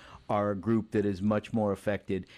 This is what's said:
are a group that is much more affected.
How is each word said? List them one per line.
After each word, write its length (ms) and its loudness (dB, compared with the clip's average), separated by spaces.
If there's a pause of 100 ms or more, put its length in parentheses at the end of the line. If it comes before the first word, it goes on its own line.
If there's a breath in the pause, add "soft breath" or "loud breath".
(280 soft breath)
are 220 2
a 60 -2
group 340 0
that 160 2
is 160 -2
much 300 0
more 180 0
affected. 560 -4 (120 soft breath)